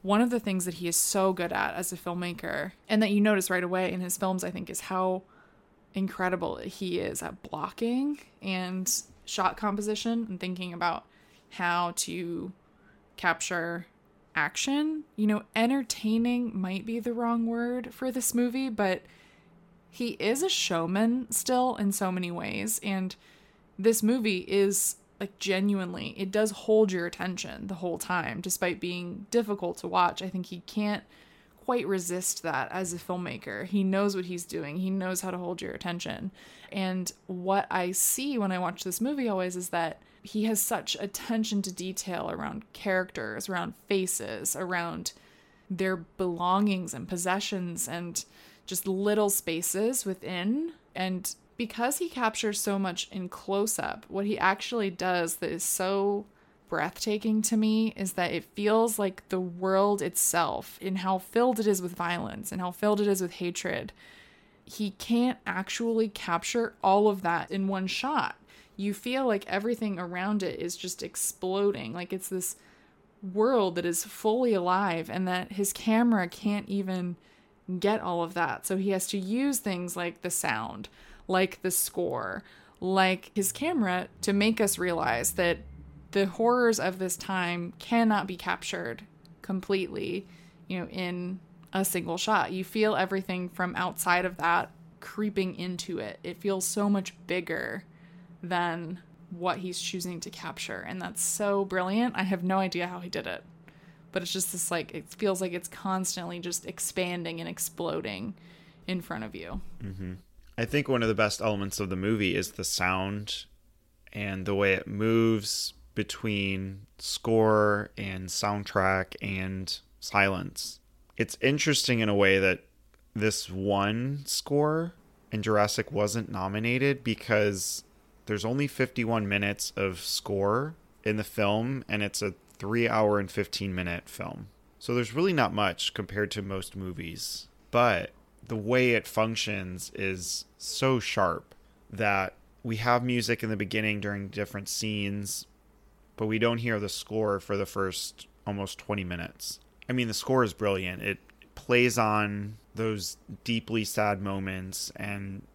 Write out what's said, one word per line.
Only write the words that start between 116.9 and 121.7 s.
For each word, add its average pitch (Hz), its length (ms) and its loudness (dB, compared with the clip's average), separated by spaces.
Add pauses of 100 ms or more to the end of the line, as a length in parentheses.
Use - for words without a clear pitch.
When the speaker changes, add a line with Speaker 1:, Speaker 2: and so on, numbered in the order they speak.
Speaker 2:
score 107 960 4
and 92 320 -6
soundtrack 95 920 2
and 95 580 -4 (200)
silence. 95 800 0 (380)
It's - 240 -2
interesting 135 580 4